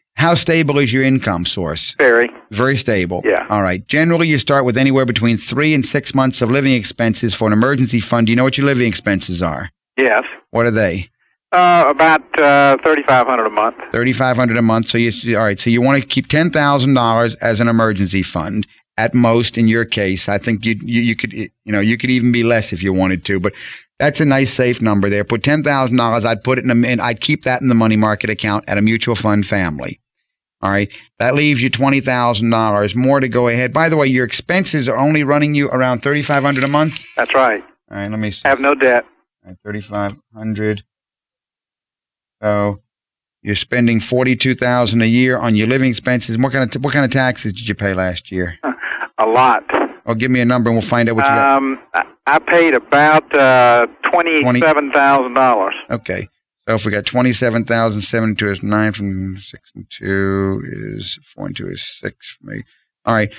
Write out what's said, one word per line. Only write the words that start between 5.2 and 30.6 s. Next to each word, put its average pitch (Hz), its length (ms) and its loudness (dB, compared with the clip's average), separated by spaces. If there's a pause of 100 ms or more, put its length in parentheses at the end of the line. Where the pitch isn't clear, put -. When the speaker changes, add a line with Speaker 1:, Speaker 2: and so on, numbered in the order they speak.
Speaker 1:
three 151 380 -2
and 135 100 0
six - 300 -4
months 131 280 2
of 117 100 0
living 135 220 2
expenses 113 600 -2
for 110 140 0
an 104 40 2
emergency 123 460 2
fund. 113 300 0
Do - 20 2
you 120 60 2
know 127 80 2
what 131 120 0
your 139 100 0
living 123 200 2
expenses 92 560 -4
are? 78 260 -6 (300)
Speaker 2:
Yes. 120 240 2 (300)
Speaker 1:
What 117 120 2
are 120 60 2
they? 95 400 -2 (400)
Speaker 2:
Uh, - 380 4
about, 156 340 2 (160)
uh, 143 460 4
thirty-five 139 420 2
hundred 120 200 0
a 107 40 0
month. 107 260 -2 (140)
Speaker 1:
Thirty-five 123 460 0
hundred 120 220 0
a 120 40 2
month. 113 260 0
So 117 100 -2
you, 117 380 -2
all 110 80 2
right. 101 140 0
So - 120 -2
you 117 120 2
wanna 135 200 2
keep - 260 -4
ten 160 240 0
thousand 143 420 2
dollars 117 420 2
as 113 220 -2
an 117 80 2
emergency 101 560 0
fund 90 420 -4 (320)
at 110 160 -2
most. 117 460 2
In 117 80 4
your 113 180 2
case, 95 440 -2
I 101 100 -2
think 110 260 -4
you, 113 180 -2
you, 117 200 -2
you 113 140 0
could, - 160 -8
you 107 180 -10 (140)
know, 104 160 -2
you 113 180 0
could 123 120 -4
even 123 200 2
be 120 140 2
less 113 280 0
if 87 100 -8
you 95 100 0
wanted 92 340 0
to. 98 140 -2
But 98 140 -2 (440)
that's 147 220 0
a 160 60 2
nice 135 260 2
safe 123 300 0
number 101 260 2
there. 101 160 0
Put 113 200 -4
ten 151 180 0
thousand 135 340 0
dollars. 117 280 0
I'd 113 180 0
put 127 160 0
it - 60 -6
in 127 60 -6
a, 117 160 2
in, 120 140 -2
I'd 113 200 -4
keep - 240 -2
that 127 180 0
in 131 60 2
the 120 60 4
money 110 220 4
market 107 320 0
account 107 380 -2
at 101 100 -2
a 101 60 0
mutual 113 320 0
fund 104 320 0
family. 82 540 -4 (600)